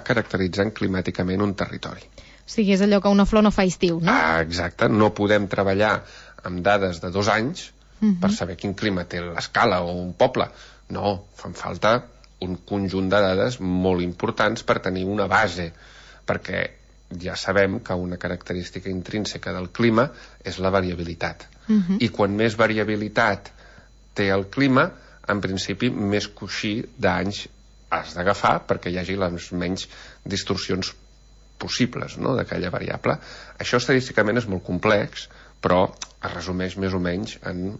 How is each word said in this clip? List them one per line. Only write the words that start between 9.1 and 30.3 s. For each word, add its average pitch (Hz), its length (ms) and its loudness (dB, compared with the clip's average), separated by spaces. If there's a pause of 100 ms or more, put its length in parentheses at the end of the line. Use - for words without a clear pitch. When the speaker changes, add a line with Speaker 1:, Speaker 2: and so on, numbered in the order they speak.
Speaker 1:
l'escala 90 640 0
o 87 100 -4
un 90 220 -6
poble. 120 340 2 (400)
No, 101 360 -4 (100)
fan 95 200 -14
falta 104 520 0 (340)
un 92 240 -4
conjunt 95 460 -2
de 101 100 6
dades 98 400 2
molt 92 400 2
importants 107 600 -2
per 113 180 2
tenir 92 240 -2
una 98 220 -2
base, 90 460 0 (540)
perquè 92 440 -4 (480)
ja 90 180 -8
sabem 98 440 2
que - 120 -8
una 90 240 -4
característica 90 720 -8
intrínseca 95 640 -6
del 90 180 -6
clima 117 400 4 (320)
és 90 180 -10
la 92 100 0
variabilitat. 85 760 -2 (220)
Speaker 2:
Mhm. 196 320 4
Speaker 1:
I 113 80 2
quan 101 260 0
més 110 220 2
variabilitat 107 920 0 (640)
té 101 160 0
el 98 180 2
clima, 135 420 4 (380)
en 104 120 0
principi, 95 500 -2
més 101 380 0
coixí 107 560 -6 (140)
d'anys 95 480 -2 (440)
has - 240 -4
d'agafar 101 520 0
perquè - 240 -2
hi 90 80 -4
hagi 92 180 -4
les 90 360 -4
menys 90 360 -4 (360)
distorsions 95 680 -4 (640)